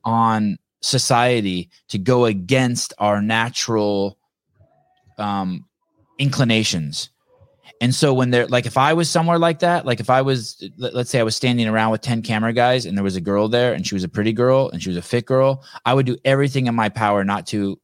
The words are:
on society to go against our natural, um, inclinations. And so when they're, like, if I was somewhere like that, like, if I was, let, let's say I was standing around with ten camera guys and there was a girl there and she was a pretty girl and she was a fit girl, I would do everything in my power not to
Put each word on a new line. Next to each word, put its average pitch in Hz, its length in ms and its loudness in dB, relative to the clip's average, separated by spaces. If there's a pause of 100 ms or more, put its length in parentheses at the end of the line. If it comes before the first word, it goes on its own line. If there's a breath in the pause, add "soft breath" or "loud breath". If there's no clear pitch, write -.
on 113 540 2 (240)
society 117 880 0 (180 soft breath)
to - 80 -6
go 120 300 2
against 120 720 -2
our 104 240 0
natural, 107 960 -2 (960)
um, 98 480 -6 (540)
inclinations. 110 880 0 (720 loud breath)
And 123 140 2
so 147 180 2
when 127 180 2
they're, 123 180 2
like, 123 180 0
if 120 100 -4
I 143 160 4
was 165 160 2
somewhere 170 300 2
like 165 220 0
that, 175 260 0
like, 120 140 -2
if 107 100 -4
I 131 100 6
was, 123 480 -4 (100)
let, 120 160 -8
let's 123 160 -4
say 127 100 2
I - 20 4
was 110 140 0
standing 120 320 0
around 110 240 2
with 110 80 -2
ten 117 220 -2
camera 113 300 -2
guys 123 340 2
and 92 100 -4
there 98 80 0
was 95 100 -2
a 92 60 -4
girl 101 260 0
there 120 260 2
and 78 140 -6
she - 80 -6
was 92 80 -2
a 87 60 -6
pretty 107 240 -2
girl 127 360 2
and - 140 -10
she 92 60 -8
was 90 80 -4
a 87 60 -6
fit 120 240 -4
girl, 131 360 0 (220 loud breath)
I 123 100 2
would 135 100 4
do 123 200 -2
everything 135 420 2
in 117 80 -2
my 110 140 0
power 104 340 0
not 98 260 -2
to 98 360 -4